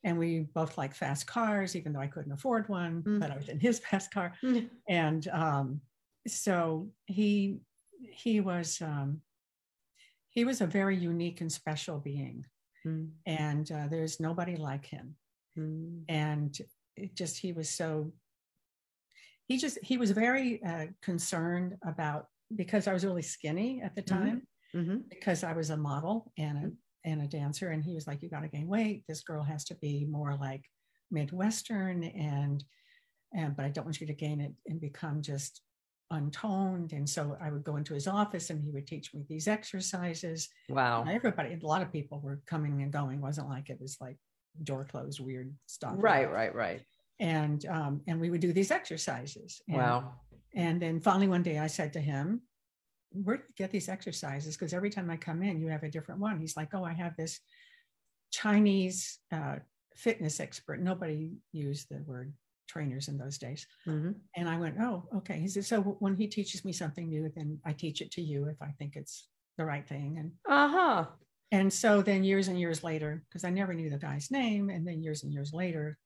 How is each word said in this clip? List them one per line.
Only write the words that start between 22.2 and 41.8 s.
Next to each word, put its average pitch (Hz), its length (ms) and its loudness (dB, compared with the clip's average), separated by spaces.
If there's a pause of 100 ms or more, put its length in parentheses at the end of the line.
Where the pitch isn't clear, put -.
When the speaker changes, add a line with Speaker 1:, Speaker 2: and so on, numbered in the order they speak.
Speaker 1:
because 196 320 2
I 202 60 4
was 180 120 2
really 180 180 2
skinny 202 600 -2
at 196 140 -6
the 202 60 -6
Speaker 2:
Mm-hmm. 185 220 2
Speaker 1:
time, 240 220 0 (300)
Speaker 2:
Mm-hmm. 175 220 0 (100)
Speaker 1:
because - 340 0
I 170 100 -2
was 160 180 0
a 156 60 0
model 151 640 0
and 151 200 -2
a, - 100 -2
Speaker 2:
Mm. 233 80 -8 (300)
Speaker 1:
and 156 160 0
a 147 40 -2
dancer. 147 440 -2
And 156 120 0
he 175 140 -2
was 156 100 -8
like, 143 160 -6
"You 170 60 -10
gotta 156 180 -6
gain 151 220 -4
weight. 214 400 2
This 156 160 -8
girl 151 180 -4
has 147 220 -2
to - 120 -10
be 147 320 -2
more, 147 280 -2
like, 139 260 -4 (480)
Midwestern, 185 920 0
and, 143 580 0 (720)
and, 151 220 0
but 143 80 -2
I 143 60 0
don't 143 140 -4
want 156 160 -6
you 160 60 -8
to 151 80 -4
gain 151 260 -2
it 143 120 -4 (160)
and 160 120 -4
become 151 420 -4
just 143 380 -6 (520)
untoned." 175 800 0
And 143 180 -2
so 143 300 0
I 160 100 -2
would 147 140 -4
go 151 120 -2
into 151 180 -2
his 143 120 -2
office, 196 440 2
and 151 120 -2
he 147 80 -2
would 139 160 -6
teach - 260 -10
me 147 160 -8
these 156 200 -2
exercises. 180 1000 -2 (200)
Speaker 2:
Wow. 123 320 4
Speaker 1:
And 139 100 0
everybody, 175 500 0
a 160 60 -6
lot 160 160 4